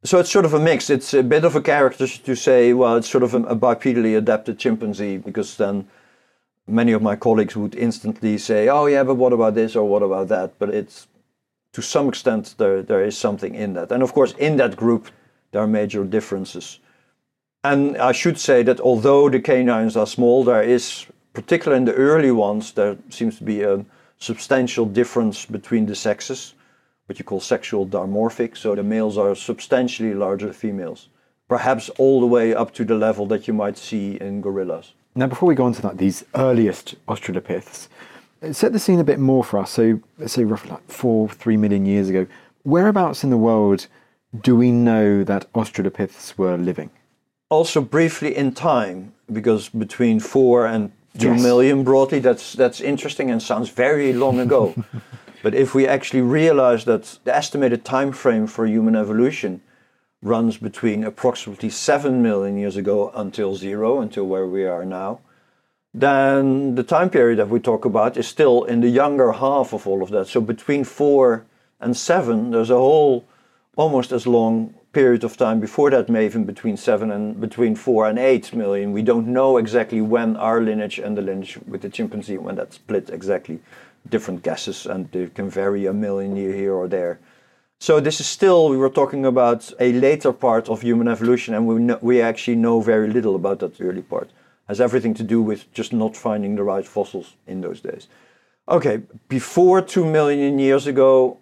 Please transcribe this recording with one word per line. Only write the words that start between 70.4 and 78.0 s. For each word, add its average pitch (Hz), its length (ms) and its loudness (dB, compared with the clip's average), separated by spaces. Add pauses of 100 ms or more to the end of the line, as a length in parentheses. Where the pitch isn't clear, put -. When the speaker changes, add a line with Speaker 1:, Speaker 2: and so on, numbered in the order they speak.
Speaker 1:
between 120 420 -4
four 131 640 2 (340)
and 120 160 -4
seven, 120 560 -2
there's 113 200 0
a 127 60 4
whole 135 500 4 (500)
almost 143 360 0
as 120 140 -2
long 113 460 2 (200)
period 123 320 4
of 110 120 -6
time 113 240 0
before 143 300 0
that, 120 180 2
may 110 160 2
even 107 200 -2
between 101 340 -6
seven 110 320 -2
and, 107 280 -6
between 113 360 -2
four 107 340 0